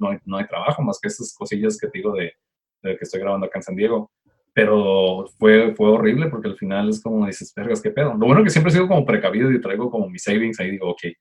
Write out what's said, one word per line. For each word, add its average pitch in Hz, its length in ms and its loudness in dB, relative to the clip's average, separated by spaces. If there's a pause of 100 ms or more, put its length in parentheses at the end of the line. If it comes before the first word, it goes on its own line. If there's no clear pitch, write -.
no 101 100 -2
hay, 98 140 -6
no 95 140 -8
hay 104 100 -6
trabajo 113 340 -4
más 104 180 -4
que - 60 -10
esas - 320 -10
cosillas 104 400 -4
que - 80 -6
te 95 120 -12
digo 101 160 -4
de, 87 180 -6 (500)
de 95 140 -6
que - 80 -14
estoy 95 160 -8
grabando 98 260 -4
acá 95 140 -8
en - 20 -12
San 92 140 -10
Diego. 107 340 -2 (420)
Pero 95 760 2 (120)
fue, 110 360 6
fue 107 160 2
horrible 113 380 2
porque 107 200 -8
al 98 80 -8
final 101 320 -2
es 107 140 -4
como 110 240 -2
dices, - 280 -10
"Vergas, 110 260 -4
¿qué 110 100 -4
pedo?". 139 240 0
Lo 110 120 2
bueno 156 160 8
que 196 80 4
siempre 156 200 4
he 156 40 6
sido 185 140 4
como 160 160 4
precavido 107 480 2
y 120 80 2
traigo 110 300 -4
como 107 180 -2
mis 90 160 -14
savings 110 360 0
ahí, 92 120 -4
digo, 92 180 -6
"Ok, - 100 -8 (200)